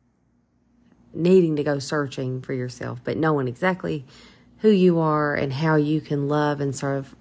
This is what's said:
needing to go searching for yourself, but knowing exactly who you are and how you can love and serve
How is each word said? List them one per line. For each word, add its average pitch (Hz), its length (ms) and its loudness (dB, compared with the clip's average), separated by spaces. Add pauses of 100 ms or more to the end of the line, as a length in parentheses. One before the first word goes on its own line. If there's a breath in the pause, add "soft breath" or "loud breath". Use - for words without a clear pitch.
(1120)
needing 170 440 4
to 147 60 -2
go 143 140 -2
searching 131 640 -6
for 135 120 -8
yourself, 120 500 -8
but - 140 -4
knowing 147 300 0
exactly 165 580 -4 (540 loud breath)
who 220 100 4
you 180 280 6
are 151 380 0
and 139 180 -4
how 156 220 2
you 151 260 2
can 143 260 -2
love 147 320 0
and 139 160 -4
serve 139 460 -6